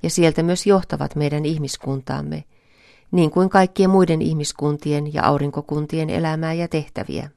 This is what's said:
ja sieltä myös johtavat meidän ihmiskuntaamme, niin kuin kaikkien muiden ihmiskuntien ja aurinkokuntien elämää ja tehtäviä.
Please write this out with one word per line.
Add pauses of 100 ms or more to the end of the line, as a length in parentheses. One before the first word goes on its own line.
ja
sieltä
myös
johtavat
meidän
ihmiskuntaamme, (680)
niin
kuin
kaikkien
muiden
ihmiskuntien
ja
aurinkokuntien
elämää
ja
tehtäviä.